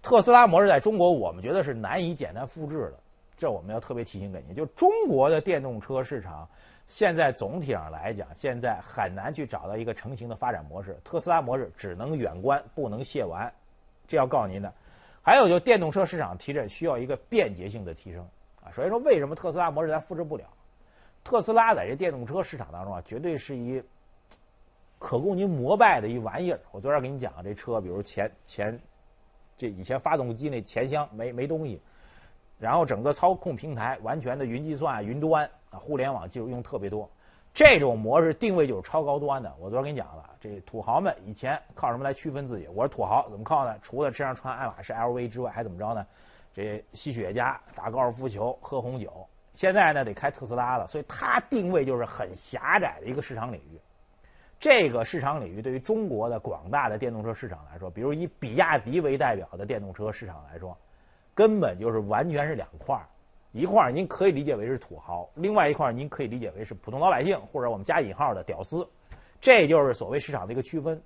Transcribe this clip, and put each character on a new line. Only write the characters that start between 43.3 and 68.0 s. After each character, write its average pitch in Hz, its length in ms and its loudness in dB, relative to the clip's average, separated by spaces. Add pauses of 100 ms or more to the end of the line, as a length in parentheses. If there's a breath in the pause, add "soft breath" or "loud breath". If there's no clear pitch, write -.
么 110 60 -12
靠 143 220 0
呢？ 107 160 -6
除 131 200 -6
了 139 100 0
身 139 140 -4
上 131 80 -4
穿 127 220 -8
爱 131 120 -8
马 - 140 -10
仕、 110 120 -10
L 117 180 0
V 123 160 -4
之 117 140 -8
外， 117 100 -4
还 120 120 -6
怎 104 80 -8
么 85 60 -12
着 107 160 -4
呢？ 101 120 -6 (480 soft breath)
这 104 300 -8 (100)
吸 - 180 -8
雪 104 220 -6
茄、 123 220 0 (200)
打 110 140 -6
高 120 100 -4
尔 123 120 2
夫 131 160 -8
球、 110 340 -4
喝 131 200 -6
红 123 180 -8
酒。 95 280 -14 (260)
现 190 200 2
在 180 180 6
呢， 139 140 0
得 104 80 -6
开 139 180 -2
特 - 140 -14
斯 113 100 -6
拉 123 220 0
了， 98 100 -4
所 151 140 -8
以 - 40 -12
它 - 340 0 (100)
定 202 200 0
位 165 140 2
就 131 140 0
是 113 80 -2
很 92 280 -8
狭 139 460 0
窄 143 220 0
的 - 60 -10
一 127 60 -6
个 143 80 -2
市 127 140 -10
场 117 160 -6
领 87 80 -10 (140)
域。 78 60 -20 (800 soft breath)
这 233 320 6
个 117 140 0
市 160 160 -4
场 139 200 -2
领 101 100 -8
域 101 120 -10
对 127 120 -4
于 131 60 -4
中 220 280 -2
国 117 220 -2
的 113 100 -4
广 82 300 -10
大 131 180 2
的 107 100 -2
电 120 140 -4
动 110 120 -8
车 113 100 -4
市 113 160 -10
场 78 220 -14
来 87 60 -18
说， 92 120 -10
比 104 120 -10
如 143 120 -2
以 165 140 -4 (120)
比 117 160 -6
亚 160 220 4
迪 123 240 -2
为 139 160 0
代 127 180 2
表 90 180 -8
的 98 120 -10
电 107 160 -4
动 95 120 -12
车 107 180 -6
市 107 140 -12
场 78 260 -16
来 82 80 -14
说， 90 180 -12 (560 soft breath)
根 214 260 6
本 98 200 0
就 113 120 0
是 110 80 0
完 107 300 0
全 147 180 0
是 156 80 -4
两 98 120 -8 (100)
块 - 180 -4
儿。 - 100 -12 (460)
一 127 140 -2
块 196 160 6
儿 127 100 4
您 175 160 -2
可 190 200 2
以 185 40 8
理 143 120 -2
解 143 120 0
为 107 120 -4
是 131 100 -2
土 85 200 -14
豪， 87 360 -10
另 185 200 -2
外 170 160 6
一 147 40 2
块 143 140 0
儿 117 40 2
您 131 160 -6
可 - 160 -6
以 117 40 -2
理 120 120 -6
解 104 120 -6
为 98 120 -10
是 107 100 -12
普 107 180 -12
通 131 80 -6
老 180 100 6
百 135 140 2
姓， 185 160 0 (120)
或 139 100 -4
者 120 80 0
我 110 60 -2
们 98 80 -10
加 151 160 2
引 104 140 -2